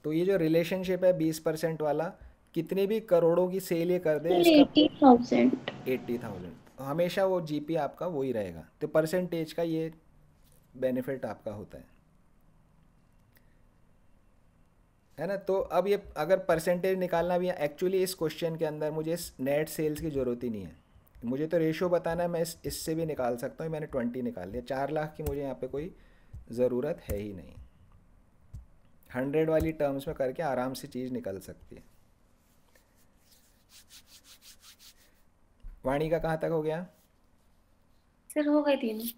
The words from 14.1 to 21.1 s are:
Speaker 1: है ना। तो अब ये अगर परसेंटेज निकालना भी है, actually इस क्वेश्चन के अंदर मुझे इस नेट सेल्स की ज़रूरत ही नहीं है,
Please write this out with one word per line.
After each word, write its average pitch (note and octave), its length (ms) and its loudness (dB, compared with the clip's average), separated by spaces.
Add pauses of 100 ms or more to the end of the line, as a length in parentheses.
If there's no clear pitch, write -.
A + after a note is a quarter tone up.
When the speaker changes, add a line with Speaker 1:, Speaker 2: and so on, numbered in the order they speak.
Speaker 1:
है D#3+ 100 -4
ना। G3 100 -4
तो F#3+ 180 0
अब F#3 320 2
ये G3+ 140 2 (160)
अगर F3 280 4
परसेंटेज F3+ 540 2
निकालना F3 380 0
भी F3+ 100 0
है, F3+ 100 -2 (120)
actually F#3 340 0
इस F#3 100 -2
क्वेश्चन E3 440 -4
के E3 80 -2
अंदर D3+ 260 -2
मुझे D#3 220 -2
इस - 260 -8
नेट C#3+ 300 0
सेल्स D3+ 320 -2
की E3 80 -4
ज़रूरत B2 340 -2
ही B2 60 -4
नहीं G#2 140 -6
है, D#2+ 120 -14 (500)